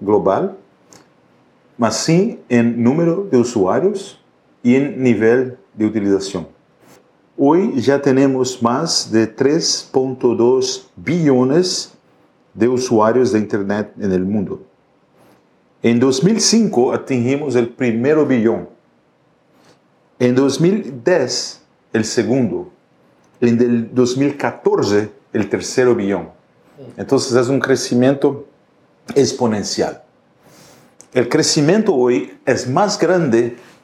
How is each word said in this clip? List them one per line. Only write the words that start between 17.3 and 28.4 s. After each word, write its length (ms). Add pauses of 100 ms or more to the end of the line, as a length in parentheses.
el 140
primero 560
billón. 460 (1500)
En 160
dos 240
mil 460
diez, 560 (320)
el 140
segundo. 640 (720)
En 180
el 340
dos 220
mil 220
catorce, 720 (240)
el 160
tercero 440
billón. 360 (640)
Entonces, 400
es 140
un 100
crecimiento 840 (680)